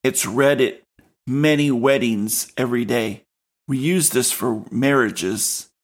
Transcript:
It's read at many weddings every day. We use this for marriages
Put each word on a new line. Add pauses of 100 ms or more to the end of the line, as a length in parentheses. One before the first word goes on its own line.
It's
read
at (440)
many
weddings
every
day. (420)
We
use
this
for
marriages (140)